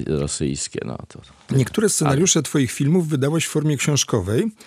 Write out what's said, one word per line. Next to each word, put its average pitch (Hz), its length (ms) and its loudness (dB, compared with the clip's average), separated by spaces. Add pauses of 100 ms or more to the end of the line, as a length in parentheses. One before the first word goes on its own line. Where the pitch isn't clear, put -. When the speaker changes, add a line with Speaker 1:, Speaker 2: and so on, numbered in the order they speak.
Speaker 1:
rosyjskie, 71 800 -4
no - 140 -10 (100)
to - 120 -20 (360)
Speaker 2:
niektóre 196 320 2
scenariusze 147 500 2
Speaker 1:
ale 151 60 0
Speaker 2:
twoich 139 280 0
filmów 156 360 2
wydałeś 151 380 0
w - 40 -6
formie 151 260 0
książkowej, 123 680 0 (220)